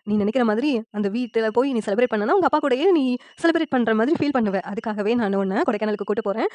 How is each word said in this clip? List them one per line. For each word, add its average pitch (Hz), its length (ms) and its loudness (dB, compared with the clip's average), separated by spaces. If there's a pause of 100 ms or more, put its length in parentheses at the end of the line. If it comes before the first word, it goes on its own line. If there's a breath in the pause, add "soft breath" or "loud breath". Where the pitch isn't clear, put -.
நீ 208 120 -2
நினைக்கிற 220 300 2
மாதிரி 226 360 0 (100)
அந்த 208 180 -2
வீட்டுல 226 380 -2
போய் 247 260 0
நீ 226 120 0
செலிப்ரேட் 233 280 0
பண்ணனா 214 180 0
உங்க 359 200 2
அப்பா 302 100 2
கூடயே 285 300 2
நீ 294 140 2 (360 loud breath)
செலிப்ரேட் 330 280 2
பண்ற 226 260 2
மாதிரி 240 220 2
ஃபீல் 285 180 0
பண்ணுவ, 202 280 0
அதுக்காகவே 208 520 -4
நான் 208 180 0
உன்னை 190 280 0
கொடைக்கானலுக்கு 214 440 -2
கூட்டு 214 160 -2
போறேன், 220 340 -2